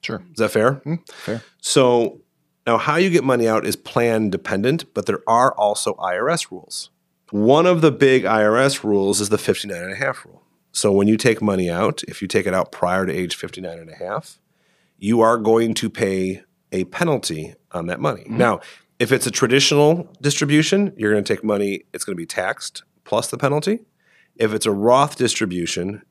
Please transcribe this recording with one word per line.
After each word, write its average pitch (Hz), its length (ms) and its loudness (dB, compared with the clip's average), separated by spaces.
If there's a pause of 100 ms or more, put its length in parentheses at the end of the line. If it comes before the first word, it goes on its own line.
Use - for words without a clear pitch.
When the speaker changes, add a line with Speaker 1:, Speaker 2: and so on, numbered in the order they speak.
Speaker 1:
Sure. 107 280 -8
Speaker 2:
Is - 60 -20
that 110 140 0
fair? 117 240 2 (120)
Speaker 1:
Mm, 165 240 -6
fair. - 320 -10 (180)
Speaker 2:
So 123 600 2 (460)
now 117 120 2
how 147 180 0
you 185 140 2
get 165 140 2
money 120 240 2
out 110 180 0
is 107 80 -2
plan 113 560 -2
dependent, 104 640 -4
but 104 120 -6
there 101 200 -4
are 120 280 2
also 104 400 -2
I 90 220 -4
R 117 140 -2
S 165 220 -6
rules. - 380 -16 (400)
One 131 360 4
of 180 140 4
the 156 100 6
big 131 340 4
I 107 200 2
R 110 120 4
S 135 280 0
rules 101 360 0
is 101 100 -4
the 107 80 0
fifty-nine 95 440 -4
and 95 100 -10
a 98 40 -10
half 131 280 -6
rule. - 180 -20 (280)
So - 220 0
when 101 160 4
you 110 80 6
take 110 260 2
money 95 280 0
out, 92 360 -2
if - 160 -14
you 95 60 -10
take 98 180 0
it 92 80 0
out 92 160 -2
prior 92 340 -2
to 90 80 -4
age 87 220 -4
fifty-nine 87 460 -14
and 82 100 -20
a 78 60 -20
half, 101 420 -10 (580)
you 110 260 2
are 113 160 4
going 113 360 2
to 113 160 -4
pay 95 540 -4 (260)
a 95 140 -2
penalty 85 680 -4 (180)
on 85 160 -8
that 90 100 -6
money. 135 240 -4
Speaker 1:
Mm-hmm. 113 160 -8
Speaker 2:
Now, 113 220 2 (400)
if 117 100 0
it's 127 160 0
a 120 60 -4
traditional 143 760 2 (120)
distribution, 151 760 0
you're 107 140 0
gonna 104 140 2
take 101 180 -2
money, 101 400 -2 (100)
it's - 120 -10
gonna 98 100 -8
be 85 120 -10
taxed - 580 -8 (180)
plus 113 240 -2
the - 120 -10
penalty. 151 420 0 (560)
If 110 180 0
it's 107 120 -2
a 110 60 2
Roth 123 440 2
distribution 95 960 -4